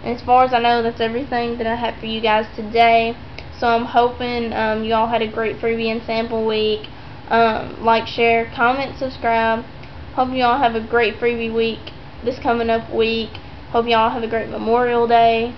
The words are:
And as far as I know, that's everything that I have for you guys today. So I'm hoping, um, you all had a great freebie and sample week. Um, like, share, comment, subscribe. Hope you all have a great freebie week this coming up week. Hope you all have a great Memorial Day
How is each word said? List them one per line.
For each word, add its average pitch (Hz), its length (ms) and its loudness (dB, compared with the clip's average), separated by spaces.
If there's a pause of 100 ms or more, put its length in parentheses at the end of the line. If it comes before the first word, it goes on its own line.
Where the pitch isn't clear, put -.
And 233 120 -4
as 240 60 -12
far 254 220 6
as 254 100 0
I 233 60 4
know, 233 220 4
that's 233 180 -4
everything 233 600 -2
that 226 80 -2
I 226 80 -2
have 233 200 -4
for 220 120 -10
you 220 120 -4
guys 220 260 2 (100)
today. 226 600 4 (420)
So 247 100 0
I'm 233 180 2
hoping, 240 680 0
um, 220 300 -2
you 220 100 0
all 226 140 2
had 233 140 0
a 220 60 -2
great 214 320 -4
freebie 226 320 -2
and 226 120 -4
sample 226 420 -2
week. 214 420 0 (420)
Um, 226 540 2
like, 226 240 2
share, 233 380 2 (100)
comment, 254 420 0
subscribe. 233 680 0 (500)
Hope 254 180 0
you 262 120 0
all 240 140 4
have 233 180 2
a 220 60 -2
great 226 380 0
freebie 233 340 -2
week 226 380 -2 (320)
this 254 160 -4
coming 233 300 0
up 226 240 0
week. 226 380 0 (400)
Hope 233 160 2
you 233 80 4
all 220 140 4
have 240 140 -4
a 220 40 -6
great 220 220 -4
Memorial 233 580 2
Day 233 500 4